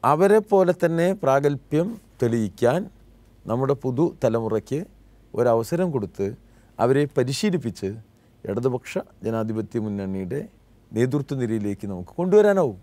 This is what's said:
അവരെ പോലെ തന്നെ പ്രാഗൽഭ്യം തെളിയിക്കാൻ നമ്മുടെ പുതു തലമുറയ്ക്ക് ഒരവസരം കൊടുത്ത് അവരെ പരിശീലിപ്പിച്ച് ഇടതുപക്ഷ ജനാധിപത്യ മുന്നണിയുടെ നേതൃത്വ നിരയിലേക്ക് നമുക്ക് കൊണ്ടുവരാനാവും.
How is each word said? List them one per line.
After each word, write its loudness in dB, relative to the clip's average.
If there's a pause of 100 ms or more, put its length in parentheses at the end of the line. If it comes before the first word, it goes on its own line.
(140)
അവരെ 6 (100)
പോലെ 4
തന്നെ 2 (160)
പ്രാഗൽഭ്യം 2 (360)
തെളിയിക്കാൻ 2 (720)
നമ്മുടെ 0
പുതു 0 (180)
തലമുറയ്ക്ക് -2 (600)
ഒരവസരം 0
കൊടുത്ത് -4 (560)
അവരെ 2 (120)
പരിശീലിപ്പിച്ച് -2 (600)
ഇടതുപക്ഷ -4 (320)
ജനാധിപത്യ -4
മുന്നണിയുടെ -6 (560)
നേതൃത്വ 0
നിരയിലേക്ക് -4
നമുക്ക് -12
കൊണ്ടുവരാനാവും. 4